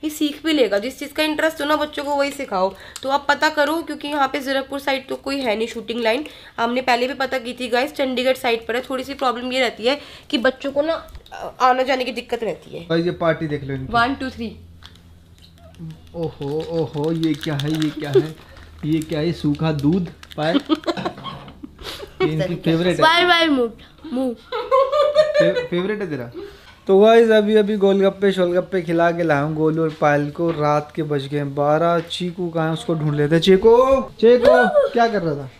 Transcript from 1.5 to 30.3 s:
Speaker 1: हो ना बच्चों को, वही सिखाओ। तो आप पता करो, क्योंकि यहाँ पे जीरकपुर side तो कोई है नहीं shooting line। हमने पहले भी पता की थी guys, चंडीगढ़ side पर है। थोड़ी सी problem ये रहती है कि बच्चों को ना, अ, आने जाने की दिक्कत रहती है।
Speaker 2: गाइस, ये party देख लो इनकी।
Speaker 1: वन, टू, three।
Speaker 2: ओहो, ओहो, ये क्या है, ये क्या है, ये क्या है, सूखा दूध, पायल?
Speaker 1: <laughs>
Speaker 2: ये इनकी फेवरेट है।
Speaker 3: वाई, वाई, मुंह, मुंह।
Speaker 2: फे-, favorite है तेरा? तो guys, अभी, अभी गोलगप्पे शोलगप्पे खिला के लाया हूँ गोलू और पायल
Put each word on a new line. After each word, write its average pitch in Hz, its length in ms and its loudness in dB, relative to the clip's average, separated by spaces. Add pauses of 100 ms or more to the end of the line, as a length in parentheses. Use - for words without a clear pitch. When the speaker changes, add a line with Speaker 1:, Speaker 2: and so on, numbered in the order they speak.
Speaker 1:
हो 285 40 -4
ना 302 100 2
बच्चों 294 280 -4
को, 285 120 -4
वही 277 160 0
सिखाओ। 196 420 -2 (300)
तो 262 60 -6
आप 277 200 -2
पता 330 200 2
करो, 302 320 -2
क्योंकि 294 260 -10
यहाँ 285 200 -2
पे 285 120 -4
जीरकपुर 269 400 -6
side 269 280 -4
तो 262 80 -8
कोई 277 220 -6
है 240 200 -2
नहीं 226 100 -2
shooting 233 340 -8
line। 233 240 0 (340)
हमने 240 220 -2
पहले 247 260 0
भी 277 60 -6
पता 262 240 -4
की 240 160 -8
थी 247 140 -8
guys, 247 260 -2
चंडीगढ़ 262 400 -2
side 233 340 -2
पर 226 80 -6
है। 254 140 -4
थोड़ी 254 140 -6
सी 277 100 -10
problem 247 380 -4
ये 262 80 -2
रहती 226 240 -2
है 277 160 0 (300)
कि 285 80 -2
बच्चों 254 340 -2
को 285 100 -2
ना, 320 260 -4 (260)
अ, - 280 -12
आने 254 220 4
जाने 262 220 0
की 262 60 -6
दिक्कत 233 320 -6
रहती 156 340 -8
है। 170 80 -14
Speaker 2:
गाइस, 165 200 0
ये 175 60 -2
party 160 360 -2
देख 147 160 -4
लो 135 100 -8
इनकी। 131 200 -8
Speaker 1:
वन, 240 220 2
टू, 262 140 -8
three। 220 280 -12 (1600)
Speaker 2:
ओहो, 156 540 -8
ओहो, 156 420 -2
ये 160 220 0
क्या 151 220 -4
है, 151 280 -4
ये 151 60 0
क्या 147 200 -8
है, 151 260 2 (500)
ये 156 140 0
क्या 156 200 -4
है, 165 140 -2
सूखा 156 380 0
दूध, 156 380 0 (280)
पायल? 165 280 0
Speaker 1:
<laughs> - 60 -4 (1500)
Speaker 2:
ये 370 60 2
इनकी 165 280 -2
फेवरेट 170 420 0
है। - 60 4
Speaker 3:
वाई, 339 220 6
वाई, 339 220 4
मुंह, 247 240 0 (420)
मुंह। 247 220 -2 (1040)
Speaker 2:
फे-, - 300 2
favorite 202 320 -2
है 185 80 -6
तेरा? 127 220 -8 (560)
तो 190 120 6
guys, 226 300 8
अभी, 214 260 4
अभी 214 220 4
गोलगप्पे 196 540 4
शोलगप्पे 180 500 0
खिला 170 300 2
के 170 120 -2
लाया 147 180 2
हूँ 156 140 -2
गोलू 156 280 0
और 160 60 0 (120)
पायल 147 300 2